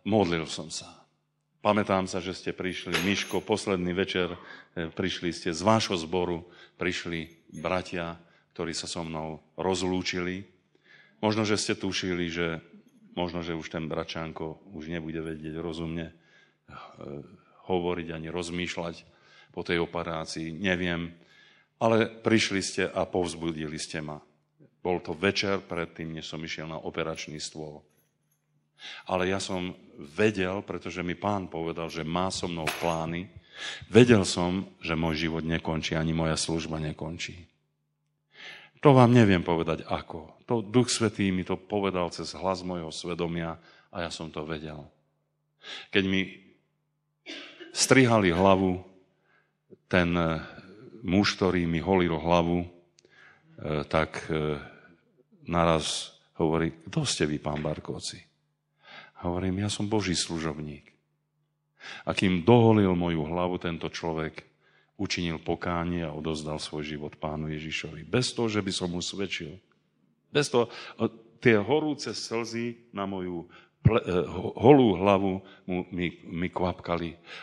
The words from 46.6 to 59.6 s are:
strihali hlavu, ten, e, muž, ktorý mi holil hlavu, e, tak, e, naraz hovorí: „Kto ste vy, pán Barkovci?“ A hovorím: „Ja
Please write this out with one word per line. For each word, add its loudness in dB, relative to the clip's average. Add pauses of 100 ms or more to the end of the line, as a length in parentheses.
strihali 6
hlavu, 6 (1120)
ten, 4
e, 2 (640)
muž, 4
ktorý 2
mi 0
holil 4
hlavu, 4
e, -8 (1160)
tak, 0
e, 0 (880)
naraz 2 (240)
hovorí: 2 (160)
„Kto -2
ste 0
vy, -2
pán -2
Barkovci?“ -6 (960)
A -8
hovorím: -2
„Ja -2